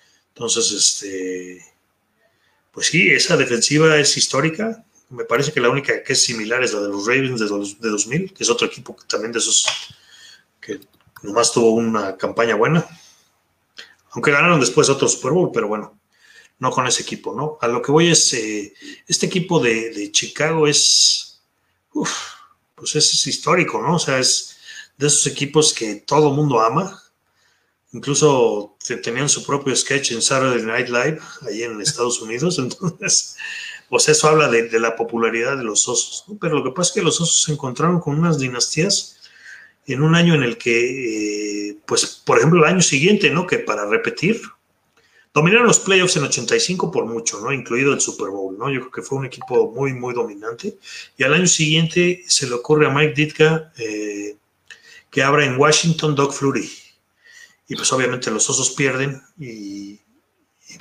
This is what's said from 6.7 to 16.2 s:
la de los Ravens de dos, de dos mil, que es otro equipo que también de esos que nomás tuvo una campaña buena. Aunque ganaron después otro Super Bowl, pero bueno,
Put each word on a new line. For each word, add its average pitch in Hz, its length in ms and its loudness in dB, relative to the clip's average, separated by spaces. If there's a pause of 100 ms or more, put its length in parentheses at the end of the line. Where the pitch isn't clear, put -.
la 101 60 -2
de 101 80 -4
los 101 180 -6
Ravens 127 320 0
de 107 80 0
dos, 101 340 -6
de 113 80 -4
dos 104 160 -2
mil, 165 280 -4
que - 100 -10
es 110 80 2
otro 113 160 0
equipo - 280 -12
que - 120 -20
también 110 240 -6
de 117 80 -2
esos 107 260 0 (960)
que - 200 -12 (440)
nomás 113 280 0
tuvo 113 200 4
una 110 460 0
campaña 117 360 0
buena. 139 320 2 (1300)
Aunque 117 180 -2
ganaron 156 300 4
después 135 300 4
otro 131 180 2
Super 131 240 -2
Bowl, 175 200 2
pero 110 160 -2
bueno, 107 300 -6 (640)